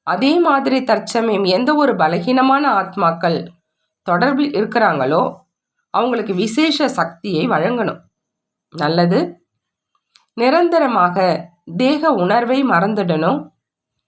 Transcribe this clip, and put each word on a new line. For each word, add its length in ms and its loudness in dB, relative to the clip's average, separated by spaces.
அதே 320 2
மாதிரி 440 2
தற்சமயம் 680 0
எந்த 260 2
ஒரு 200 2
பலகீனமான 680 0
ஆத்மாக்கள் 640 -2
தொடர்பில் 460 0
இருக்கிறாங்களோ 720 0
அவங்களுக்கு 420 -2
விசேஷ 540 0
சக்தியை 580 -4
வழங்கணும். 540 -2
நல்லது. 460 2
நிரந்தரமாக 800 2
தேக 400 2
உணர்வை 480 0
மறந்துடணும். 760 0